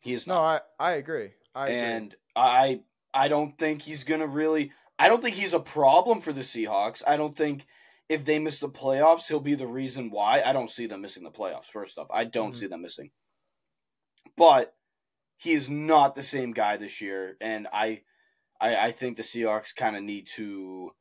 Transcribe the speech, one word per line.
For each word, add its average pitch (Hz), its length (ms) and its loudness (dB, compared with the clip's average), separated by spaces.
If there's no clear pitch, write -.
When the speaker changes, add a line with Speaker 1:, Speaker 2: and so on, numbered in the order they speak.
Speaker 1:
He 123 120 -6
is 117 140 -6
Speaker 2:
No, 185 80 -2
Speaker 1:
not. 160 300 2
Speaker 2:
I, 165 100 0
I - 40 0
agree. 139 360 -6
I 135 140 -4
agree. 120 100 -2
Speaker 1:
And 113 380 -6
I, 127 460 4
I 135 140 2
don't 147 280 0
think 156 260 -2
he's 151 200 -12
gonna 156 240 -2
really, 151 460 0
I 160 100 8
don't 233 140 4
think 233 140 -2
he's 190 180 -4
a 156 60 4
problem 156 600 4
for 160 120 -8
the 135 80 -6
Seahawks. 107 680 -4
I 147 100 4
don't 151 200 -4
think 147 280 -2
if 156 160 -2
they 151 160 0
miss 151 180 -6
the 147 100 -8
playoffs, 143 600 2
he'll 156 100 -2
be 143 160 0
the 131 140 -6
reason 127 420 -8
why. 104 340 2
I 127 80 2
don't 127 180 0
see 120 160 -10
them 101 160 -10
missing 95 200 -14
the 80 80 -16
playoffs, 92 360 -10
first 101 300 -14
off. 76 140 -12
I 113 140 -2
don't 113 260 -4
Speaker 2:
Mm-hmm. 104 80 -12
Speaker 1:
see 104 80 -8
them 85 160 -10
missing. 73 300 -14
But 151 380 8
he 165 160 -2
is 139 180 0
not 147 460 4
the 135 80 -10
same 131 280 -4
guy 104 240 0
this 101 240 -12
year, 95 400 -8
and 110 320 -6
I, 107 300 -2
I, 113 160 2
I 120 60 0
think 123 240 -8
the 113 60 -10
Seahawks 110 520 -4
kinda 110 260 -4
need 101 340 -10
to 95 560 -12